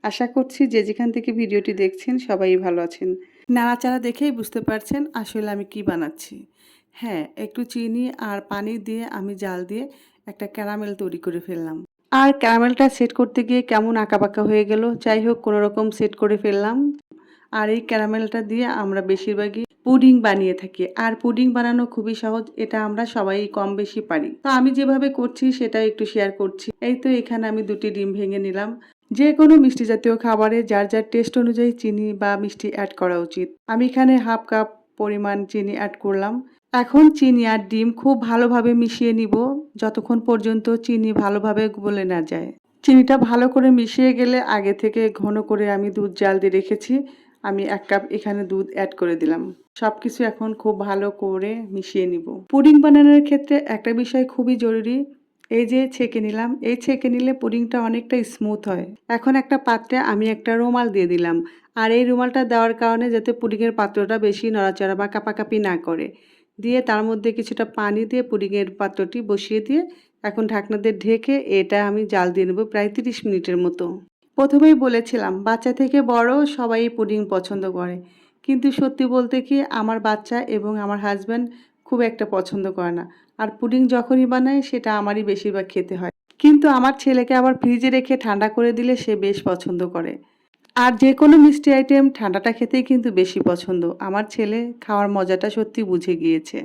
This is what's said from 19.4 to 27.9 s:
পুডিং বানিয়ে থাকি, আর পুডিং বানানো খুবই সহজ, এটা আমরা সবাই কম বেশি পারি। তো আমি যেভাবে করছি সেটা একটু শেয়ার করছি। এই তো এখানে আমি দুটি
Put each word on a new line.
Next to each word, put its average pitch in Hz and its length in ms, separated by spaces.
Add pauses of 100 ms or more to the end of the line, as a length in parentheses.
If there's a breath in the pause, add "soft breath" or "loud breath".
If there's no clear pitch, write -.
পুডিং 262 280 (140)
বানিয়ে 190 340
থাকি, 190 220 (220)
আর 226 80 (100)
পুডিং 240 320
বানানো 240 280 (100)
খুবই 220 280
সহজ, 220 240 (180)
এটা 220 140 (100)
আমরা 208 160 (120)
সবাই 196 220 (200)
কম 196 120 (120)
বেশি 208 280
পারি। 160 200 (140)
তো 277 140
আমি 262 200
যেভাবে 269 300 (120)
করছি 240 260 (140)
সেটা 226 200 (100)
একটু 214 140 (100)
শেয়ার 196 260
করছি। 190 280 (200)
এই 254 140
তো 277 60 (120)
এখানে 233 320
আমি 220 180
দুটি 208 260